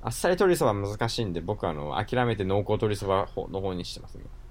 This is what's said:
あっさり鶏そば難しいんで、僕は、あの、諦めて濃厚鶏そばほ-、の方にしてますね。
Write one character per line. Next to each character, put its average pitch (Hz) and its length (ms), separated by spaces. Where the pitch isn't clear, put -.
あ - 80
っ - 20
さ - 160
り 180 60
鶏 180 240
そ 156 80
ば 113 80
難 101 360
し - 100
い 117 60
ん 90 80
で、 82 80
僕 101 240
は、 85 60
あ - 20
の、 73 300
諦 123 220
め 117 100
て 95 80
濃 95 160
厚 101 120
鶏 107 240
そ 98 120
ば 95 200
ほ-、 - 220
の 95 120
方 95 120
に 87 120
し - 80
て - 80
ま - 80
す - 60
ね。 - 100